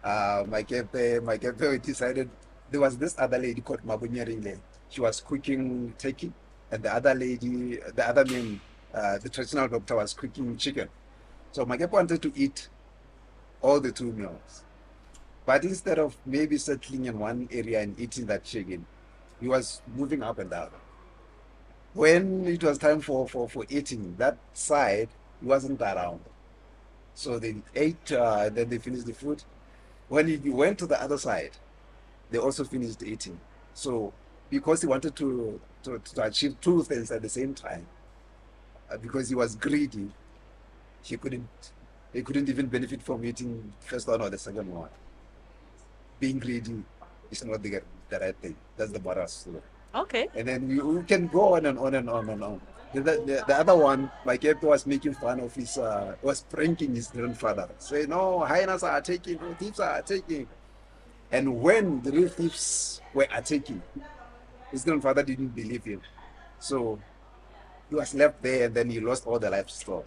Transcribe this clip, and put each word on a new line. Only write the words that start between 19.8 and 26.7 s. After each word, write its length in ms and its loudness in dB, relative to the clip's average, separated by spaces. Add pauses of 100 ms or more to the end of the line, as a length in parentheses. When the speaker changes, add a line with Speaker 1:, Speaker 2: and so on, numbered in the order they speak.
Speaker 1:
moving 280 -2
up 160 -6
and 120 -8
down. 200 -8 (1200)
When 520 6
it 160 0
was 160 4
time 220 4
for, 260 0
for, 220 -4
for 200 -8
eating, 500 -6
that 200 2 (140)
side 560 2 (320)
he 60 -8
wasn't 340 2
around. 400 -2 (920)